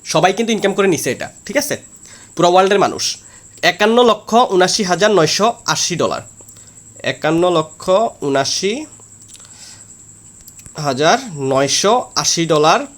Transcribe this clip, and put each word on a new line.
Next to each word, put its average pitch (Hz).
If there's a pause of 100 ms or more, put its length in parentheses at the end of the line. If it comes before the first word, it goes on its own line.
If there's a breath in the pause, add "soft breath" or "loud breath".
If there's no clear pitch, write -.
(120)
সবাই 165
কিন্তু 233
ইনকাম 196
করে 196
নিছে 143
এটা, - (180)
ঠিক -
আছে, - (600 loud breath)
পুরা 175
ওয়ার্ল্ডের 190
মানুষ। 151 (680 loud breath)
একান্ন 214 (120)
লক্ষ 214 (240)
উনাশি 180 (100)
হাজার 180
নয়শো 165 (280)
আশি -
ডলার, - (880 loud breath)
একান্ন 160 (140)
লক্ষ - (440)
উনাশি 139 (2000 loud breath)
হাজার 147 (340)
নয়শো 139 (300)
আশি 170 (100)
ডলার 156 (180)